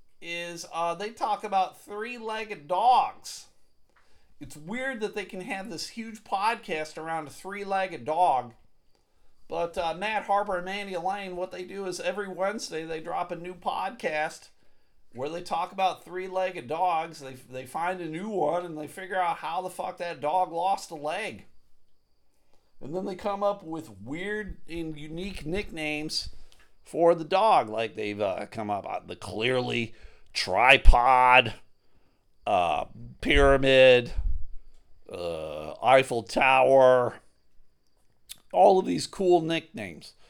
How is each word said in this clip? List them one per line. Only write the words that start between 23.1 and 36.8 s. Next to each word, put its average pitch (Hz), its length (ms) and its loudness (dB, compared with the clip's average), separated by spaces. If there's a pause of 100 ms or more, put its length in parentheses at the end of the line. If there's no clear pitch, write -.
come 202 260 -6
up 202 220 -2
with 160 260 -10 (120)
weird 185 560 -8 (100)
and 160 320 -10
unique 160 460 -10
nicknames 156 880 -6 (480)
for 170 320 4
the 160 80 -8
dog. 180 460 4
Like 110 260 -4
they've, 104 240 -6
uh, 98 320 -2
come 107 180 -8
up 98 160 -4
with 90 220 -8
the 90 80 -12
Clearly 120 800 -4 (400)
Tripod, 127 1200 8 (920)
uh, 87 400 0 (360)
Pyramid, 135 880 6 (960)
uh, 78 720 -8
Eiffel 127 420 4
Tower, 131 1000 6 (1300)